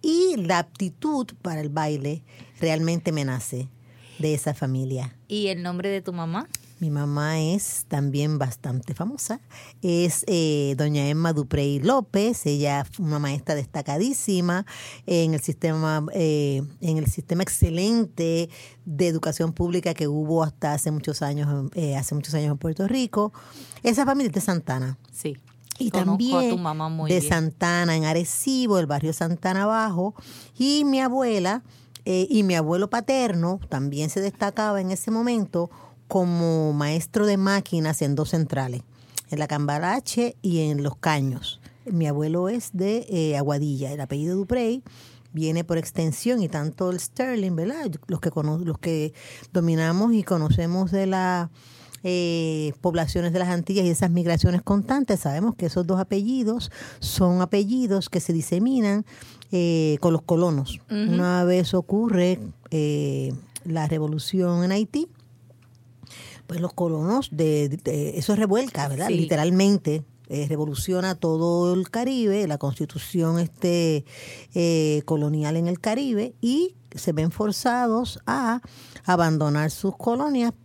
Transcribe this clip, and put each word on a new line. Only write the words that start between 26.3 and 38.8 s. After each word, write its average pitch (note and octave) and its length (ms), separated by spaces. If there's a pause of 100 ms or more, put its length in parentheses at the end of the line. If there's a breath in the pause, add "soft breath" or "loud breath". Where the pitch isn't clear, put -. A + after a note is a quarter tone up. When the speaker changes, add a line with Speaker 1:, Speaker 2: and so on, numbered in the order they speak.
Speaker 1:
también B3 100
Speaker 2:
tu F#3 80
mamá D#3 300
muy D#3+ 220
Speaker 1:
de F3+ 100
Speaker 2:
bien. D3 120
Speaker 1:
Santana E3+ 640
en D#3 80
Arecibo, G3 760
el D#3+ 60
barrio D3 260
Santana F3 520
Abajo. G#3+ 500 (440 loud breath)
Y C#4+ 260
mi C4+ 160
abuela, A#3+ 600 (420 loud breath)
eh, F#3 240
y A3 140
mi F#3 140
abuelo F3 340
paterno A3 800
también C#3+ 420
se G3 100
destacaba G3+ 600
en F#3 100
ese F#3+ 220
momento A3 580 (380 loud breath)
como E3+ 640
maestro D#3 540
de G3+ 100
máquinas F#3+ 680
en C#3+ 140
dos D3+ 140
centrales, C3+ 520 (480 loud breath)